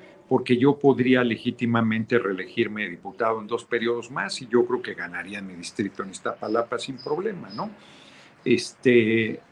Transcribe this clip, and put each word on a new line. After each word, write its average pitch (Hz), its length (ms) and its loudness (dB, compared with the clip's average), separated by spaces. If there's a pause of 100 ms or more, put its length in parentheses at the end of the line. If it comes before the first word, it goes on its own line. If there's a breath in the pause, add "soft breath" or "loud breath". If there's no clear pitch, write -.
(280 loud breath)
porque 127 280 2
yo 139 220 4
podría 127 440 4
legítimamente 117 960 0
reelegirme 101 720 -2
diputado 107 520 -4
en 104 60 -12
dos 117 180 -6
periodos 117 460 -2
más 127 320 -6
y 123 60 -14
yo 120 180 4
creo 123 160 -2
que 104 120 -8
ganaría 87 460 -10
en 98 60 -10
mi 95 80 -14
distrito 92 480 -8
en 98 80 -10
Iztapalapa 113 680 -4
sin 131 180 -10
problema, 170 580 -6
¿no? 185 160 -8 (720 loud breath)
Este, 113 960 2 (120)